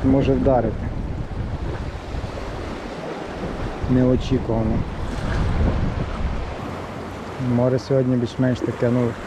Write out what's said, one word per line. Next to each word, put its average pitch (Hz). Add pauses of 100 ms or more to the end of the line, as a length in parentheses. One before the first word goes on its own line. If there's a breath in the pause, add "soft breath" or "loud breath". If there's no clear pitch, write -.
може 135
вдарити. 123 (3250)
Неочікувано. 123 (2750)
Море 123
сьогодні 131
більш-менш 123
таке, 120
ну, 123 (200)